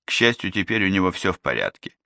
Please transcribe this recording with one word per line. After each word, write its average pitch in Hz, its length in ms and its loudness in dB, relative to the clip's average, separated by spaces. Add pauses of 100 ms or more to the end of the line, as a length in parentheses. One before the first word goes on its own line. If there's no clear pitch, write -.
К - 60 -8
счастью, 117 400 2
теперь 104 340 0
у 95 40 2
него 92 220 2
всё 92 220 -2
в - 60 -8
порядке. - 560 -4 (100)